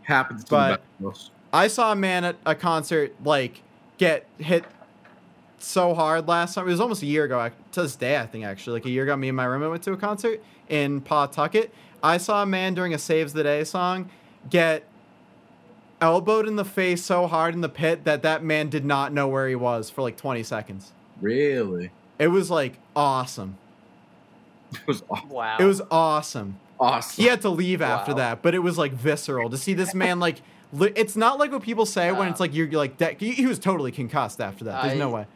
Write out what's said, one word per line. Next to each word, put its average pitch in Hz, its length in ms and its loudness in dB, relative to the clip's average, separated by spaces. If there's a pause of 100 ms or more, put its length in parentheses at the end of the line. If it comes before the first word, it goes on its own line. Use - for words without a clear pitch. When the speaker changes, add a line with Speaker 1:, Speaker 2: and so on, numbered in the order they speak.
Speaker 1:
Happens 131 400 0
to - 80 -20
Speaker 2:
But 143 160 6
Speaker 1:
the 127 100 2
best - 100 -16 (120)
of 98 120 -8
us. - 200 -20 (200)
Speaker 2:
I 180 160 6
saw 226 260 2
a - 20 2
man 190 300 0
at 175 100 -2 (100)
a 160 80 2
concert, 156 720 0
like, 139 400 0 (340)
get 160 280 2 (120)
hit 170 260 2 (960)
so 175 360 2
hard 160 320 2
last 170 300 2
time. 185 120 -4
It 180 40 0
was 175 80 2
almost 214 240 0
a - 20 -6
year 147 200 2
ago. 127 120 -2
I, 117 140 -2 (220)
to 175 80 -2
this 143 160 -4
day, 131 200 0
I 123 80 -2
think, 110 200 -12
actually. 101 300 -8
Like, 117 100 -6
a 127 40 -4
year 127 140 0
ago, 139 140 0
me 135 100 -4
and 131 80 -2
my 131 80 0
roommate 135 280 -2
went 170 120 -8
to 196 80 -4
a 190 60 -4
concert 208 440 -4 (280)
in 143 320 0
Pawtucket. 151 720 0 (280)
I 160 160 4
saw 202 260 0
a - 20 0
man 190 300 -2
during 180 180 -2
a 151 40 -2
Saves 160 360 0
the 156 100 -2
Day 147 220 2
song 180 440 -2 (400)
get 165 340 2 (1200)
elbowed 185 460 4
in 214 80 -4
the 202 100 0
face 185 380 0
so 180 240 2
hard 165 260 2
in 170 80 -4
the 160 80 -2
pit 160 360 -2
that 151 180 2
that 156 200 0
man 151 260 0
did 139 160 -4
not 139 280 0
know 143 140 2
where 135 200 0
he 131 80 -2
was 120 340 -2
for, - 120 -8
like, 120 160 -4
twenty 123 260 -4
seconds. 104 480 -10 (300)
Speaker 1:
Really? 107 680 -2 (260)
Speaker 2:
It 156 100 2
was, 175 220 2
like, 143 300 -2 (160)
awesome. 127 640 0 (1120)
Speaker 1:
<laughs> - 20 -12
It - 140 -8
was 139 220 -2
aw- - 180 -6
Speaker 3:
Wow. 117 320 -4
Speaker 2:
It 185 60 6
was 196 240 4
awesome. 151 680 0 (220)
Speaker 1:
Awesome. 123 440 0
Speaker 2:
He 226 60 8
had 247 120 2
to 214 80 0
leave 180 320 -2
after 123 300 -2
Speaker 3:
Wow. 143 60 0
Speaker 2:
that, 120 240 -2
but 170 140 2
it 185 40 0
was, 170 180 0
like, 147 160 0
visceral 131 560 -2
to 127 80 -6
see 190 160 -2
this 175 200 -2
man, 185 260 0
like, 170 220 0 (300)
li-, 185 240 2
it's 208 220 0
not 233 220 4
like 294 120 2
what 254 120 -6
people 226 220 0
say 180 260 0
when 190 160 0
Speaker 3:
Uh, 175 40 -2
Speaker 2:
it's - 80 -6
like 170 140 0
you're, 156 180 0
like, 147 260 -2
de-, 165 220 0
he, 220 120 -4
he 247 160 2
was 202 120 0
totally 165 320 0
concussed 123 480 -4
after 98 260 -8
that. 131 180 -4
There's 135 160 0
no 139 100 0
Speaker 3:
I, 117 40 -2
Speaker 2:
way. 107 120 -6 (100)